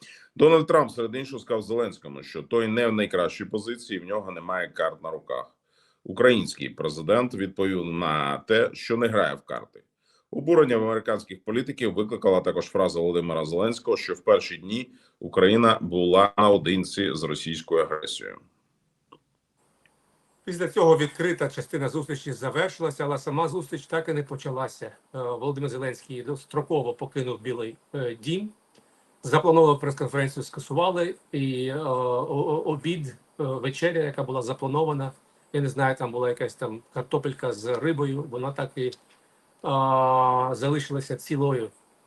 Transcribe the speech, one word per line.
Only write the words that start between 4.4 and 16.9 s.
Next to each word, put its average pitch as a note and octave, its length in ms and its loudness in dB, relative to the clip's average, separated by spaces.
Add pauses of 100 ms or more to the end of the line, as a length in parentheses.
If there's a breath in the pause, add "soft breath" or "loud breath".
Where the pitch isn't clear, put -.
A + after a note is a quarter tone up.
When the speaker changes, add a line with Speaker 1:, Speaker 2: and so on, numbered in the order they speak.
Speaker 1:
карт D#2 360 -4
на E2 80 -8
руках. C#2 440 -8 (480)
Український G#2 680 2
президент E2 640 0
відповів F#2+ 520 -2
на D#2 520 0
те, A2+ 360 2
що - 240 -4
не A#2 100 2
грає F#2+ 280 2
в - 60 -16
карти. G#1+ 420 -12 (480)
Обурення D3 460 4
в A2 60 2
американських G#2+ 600 -2
політиків A2 500 -2
викликала G2+ 480 2
також F2 240 -2
фраза F2 340 0
Володимира E2+ 460 0
Зеленського, G2+ 520 -2
що - 160 -6
в E2+ 80 -12
перші F2+ 360 4
дні G#2 340 -8 (280 soft breath)
Україна G#2+ 600 6
була F2+ 560 4
наодинці F#2+ 760 4